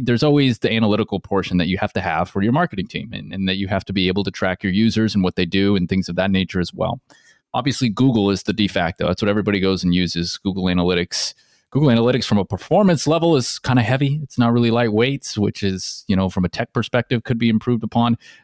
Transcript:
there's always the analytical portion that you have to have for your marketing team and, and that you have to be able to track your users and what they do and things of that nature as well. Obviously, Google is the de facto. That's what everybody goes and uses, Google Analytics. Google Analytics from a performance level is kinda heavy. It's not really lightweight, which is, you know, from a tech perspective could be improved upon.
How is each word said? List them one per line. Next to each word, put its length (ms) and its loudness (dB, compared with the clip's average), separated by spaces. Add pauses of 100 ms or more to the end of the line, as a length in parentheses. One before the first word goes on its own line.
there's 200 2
always 360 4
the 120 0
analytical 480 0
portion 380 -2
that 100 2
you 120 0
have 120 -4
to 80 -6
have 300 -2
for 120 -4
your 120 2
marketing 340 -2
team 240 -10
and, 220 -14
and 160 -2
that 80 -2
you 100 -4
have 180 -2
to 60 -8
be 160 0
able 160 0
to 80 -6
track 320 -4
your 80 -2
users 420 2
and 80 2
what 140 0
they 100 0
do 300 2
and 140 -2
things 180 -2
of 80 -8
that 160 0
nature 300 -2
as 120 -6
well. 280 -6 (520)
Obviously, 360 -2
Google 400 4
is 140 0
the 100 -2
de 160 0
facto. 360 -2
That's 160 -2
what 60 0
everybody 320 2
goes 240 0
and 100 2
uses, 440 -2
Google 280 -4
Analytics. 680 0 (380)
Google 180 2
Analytics 340 2
from 140 0
a 80 0
performance 600 0
level 300 2
is 240 -2
kinda 220 2
heavy. 420 0
It's 140 -16
not 160 4
really 180 4
lightweight, 640 0
which 260 -2
is, 460 -6
you 80 0
know, 140 2
from 160 0
a 40 -2
tech 220 -6
perspective 540 -2
could 120 -2
be 120 2
improved 340 0
upon. 340 0 (260)